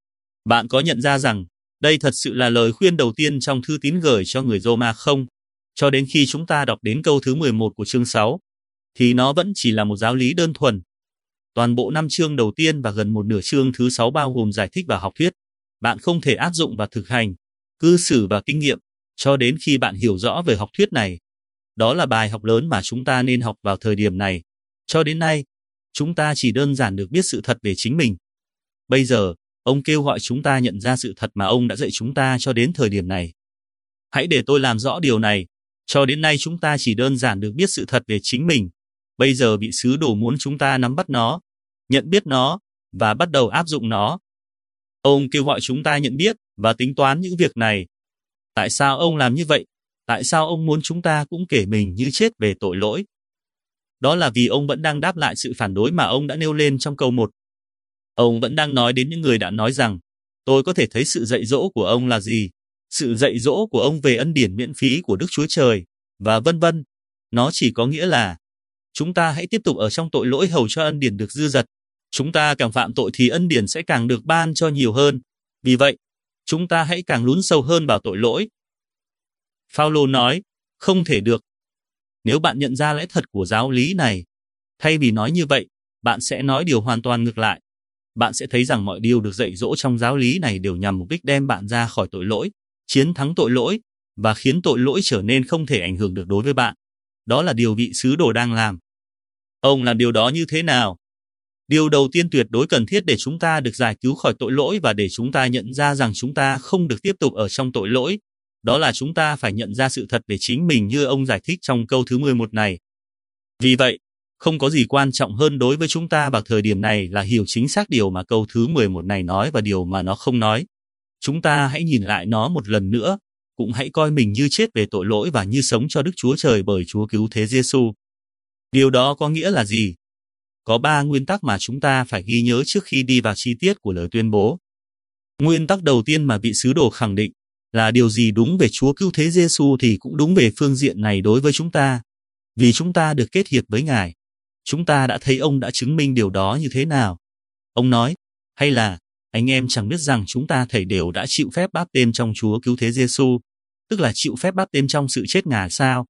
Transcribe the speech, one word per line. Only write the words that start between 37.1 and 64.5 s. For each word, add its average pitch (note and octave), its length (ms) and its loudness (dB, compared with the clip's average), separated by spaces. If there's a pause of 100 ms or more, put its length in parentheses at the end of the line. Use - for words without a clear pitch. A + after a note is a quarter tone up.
giản A2+ 240 -2
được G#2 140 -6
biết F#3 160 0
sự - 180 -6
thật B2 180 0
về G#2+ 160 -2
chính C#3 240 -2
mình. A#2 240 0 (480)
Bây C3+ 160 4
giờ A#2 220 2
vị G#2+ 160 -4
sứ B2+ 240 0
đồ D3 180 0
muốn B2 240 -2
chúng C#3+ 200 -6
ta C3+ 200 0
nắm B2 160 -2
bắt F3+ 160 -4
nó, B2 300 -2 (480)
nhận C3+ 220 0
biết G3 160 2
nó, C#3 320 0 (340)
và G#2+ 220 0
bắt E3+ 160 -2
đầu C3 180 2
áp D#3 200 -2
dụng B2 200 -4
nó. A2 300 0 (840)
Ông C#3 280 4
kêu C#3+ 140 0
gọi C#3 160 0
chúng C3 220 -4
ta D3 160 0
nhận C3 180 -2
biết G#3 200 0 (200)
và A2 160 2
tính B2+ 220 -2
toán C#3 260 2
những F3+ 160 -6
việc E3+ 200 2
này. G#2+ 300 0 (680)
Tại G#2+ 160 0
sao C#3 280 2
ông E3 180 0
làm B2+ 180 2
như E3 100 -2
vậy? D3 220 0 (400)
Tại A#2 180 -2
sao D#3 220 0
ông D#3+ 200 -4
muốn D#3 160 0
chúng E3+ 200 -6
ta D3+ 220 0
cũng E3+ 240 -8
kể A2 180 0
mình G2+ 280 -2
như B2+ 180 -2
chết A3+ 260 0
về G#2 220 0
tội F#2 160 -4
lỗi? G#2+ 280 -2 (960)
Đó C#3 140 2
là D#3+ 160 0
vì A#2+ 160 2
ông C#3+ 200 0
vẫn C#3+ 160 -4
đang D3+ 180 -2
đáp E3+ 160 -2
lại A#2+ 200 -2
sự A#2+ 200 -6
phản G#2 180 -4
đối A2+ 180 2
mà D#3+ 120 0
ông C3 220 -2
đã C#3 100 -6
nêu D#3 160 -2
lên D3 260 2
trong C#3+ 180 -6
câu C3 140 0
một. A#2+ 200 0 (840)
Ông A#2 260 2
vẫn B2 140 -4
đang D3+ 200 -2
nói B2 180 2
đến C3 160 -2
những E3 120 -8
người B2+ 180 2
đã F#2 120 -4
nói A2+ 220 -2
rằng, A#2 260 -2 (460)
"Tôi C3+ 180 4
có F3+ 100 -2
thể C3+ 140 2
thấy A#2+ 180 -2
sự - 200 -4
dạy A2 200 -2
dỗ C3+ 300 0
của G#2+ 100 0
ông A#2+ 220 2
là A#2 140 0
gì. G#2+ 300 -2 (400)
Sự B2 240 -2
dạy A#2 240 2
dỗ D3 280 0
của A#2+ 140 0
ông C#3+ 200 2
về C3+ 160 4
ân D3+ 180 -2
điển G#2 220 2